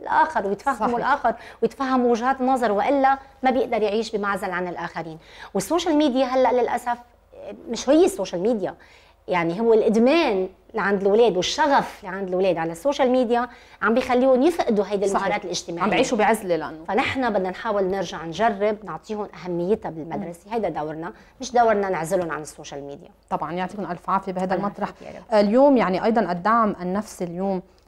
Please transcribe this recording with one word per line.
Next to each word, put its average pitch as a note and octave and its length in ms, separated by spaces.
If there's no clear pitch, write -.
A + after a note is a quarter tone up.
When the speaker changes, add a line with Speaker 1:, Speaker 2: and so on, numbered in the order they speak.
Speaker 1:
الآخر D4 460
ويتفهموا G#3+ 320
Speaker 2:
صحيح. A#3+ 180
Speaker 1:
الآخر A#3+ 380
ويتفهموا B3 480
وجهات B3 300
نظر، B3+ 320
وإلا C4+ 460
ما C4 80
بيقدر A#3+ 320
يعيش A3 340
بمعزل G3+ 340
عن F3+ 180
الآخرين. E3 500
والسوشيال D#4 420
ميديا C4+ 300
هلأ B3 360
للأسف A#3+ 360
مش A3+ 200
هي D#4 160
السوشيال F#3 380
ميديا، G3 320
يعني F3 320
هو A3+ 140
الإدمان A3+ 760
لعند G3 260
الأولاد G3 360
والشغف C#4 680
لعند F#3+ 240
الأولاد F#3 280
على E3 160
السوشيال C4+ 380
ميديا B3 380
عم G#3 120
بيخليهم B3+ 480
يفقدوا C4+ 460
هيدي G3+ 180
Speaker 2:
صحيح. G3 100
Speaker 1:
المهارات G3 280
الاجتماعية. F3 380
Speaker 2:
عم G3+ 80
بعيشوا B3 280
بعزلة G#3 380
لأنه D#3 320
Speaker 1:
فنحن A#3+ 420
بدنا F#3+ 200
نحاول G3+ 340
نرجع F3+ 400
نجرب G3+ 600
نعطيهم F#3+ 440
أهميتها F3+ 460
بالمدرسة. E3 560
Speaker 2:
مم. G3+ 60
Speaker 1:
هيدا G#3 160
دورنا، D#3 440
مش B3+ 120
دورنا A3 360
نعزلهم E3+ 420
عن D3+ 120
السوشيال D3 420
ميديا. C#3+ 240
Speaker 2:
طبعا، D#3 220
يعطيكم F#3 380
ألف F3+ 200
عافية F#3+ 220
بهذا F#3 220
Speaker 1:
الله F#3+ 120
Speaker 2:
المطرح. G3+ 220
Speaker 1:
يعافيك - 280
يا A3 80
رب. G#3 80
Speaker 2:
اليوم C4 300
يعني F#3 280
أيضا G#3+ 280
الدعم G#3 480
النفسي F#3 440
اليوم، F#3 380